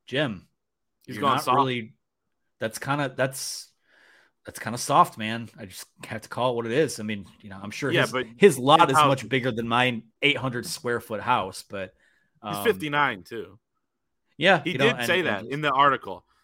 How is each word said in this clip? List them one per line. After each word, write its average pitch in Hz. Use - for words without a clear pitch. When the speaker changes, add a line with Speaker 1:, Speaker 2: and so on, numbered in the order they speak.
Speaker 1:
Jim, 123
Speaker 2:
He's 127
Speaker 1:
you're -
Speaker 2:
gone 135
Speaker 1:
not 139
Speaker 2:
soft. 127
Speaker 1:
really, 127
that's 113
kinda, 139
that's, -
that's -
kinda 117
soft, 156
man. 110
I 110
just 92
have 110
to -
call 123
it 120
what 117
it 113
is. 135
I 107
mean, 104
you 104
know, 95
I'm 104
sure 143
Speaker 2:
Yeah, 160
Speaker 1:
his, 113
Speaker 2:
but 127
Speaker 1:
his 180
lot 143
Speaker 2:
his 160
Speaker 1:
is 143
Speaker 2:
house 151
Speaker 1:
much 135
Speaker 2:
is 110
Speaker 1:
bigger 127
than 113
my 120
eight 143
hundred 120
square 120
foot 104
house, 101
but, 95
Speaker 2:
He's 104
Speaker 1:
um, 101
Speaker 2:
fifty-nine 147
too. 95
Speaker 1:
Yeah, 170
Speaker 2:
He 165
Speaker 1:
you 131
know, 131
Speaker 2:
did 233
Speaker 1:
and, 120
Speaker 2:
say 175
Speaker 1:
and 160
Speaker 2:
that 104
in 139
the 147
article. 131